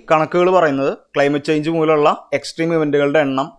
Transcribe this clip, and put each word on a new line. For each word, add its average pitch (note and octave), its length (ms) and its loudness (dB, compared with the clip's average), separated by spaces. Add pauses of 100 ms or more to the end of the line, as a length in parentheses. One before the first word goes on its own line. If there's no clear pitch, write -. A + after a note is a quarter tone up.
(120)
കണക്കുകൾ E3 460 2
പറയുന്നത് C#3+ 340 0 (240)
ക്ലൈമറ്റ് C#3+ 340 0
ചേഞ്ച് D#3 280 -2
മൂലമുള്ള D#3 320 2 (280)
എക്സ്ട്രീം E3 400 -6
ഇവൻറ്റുകളുടെ D3 500 0
എണ്ണം C3+ 320 -4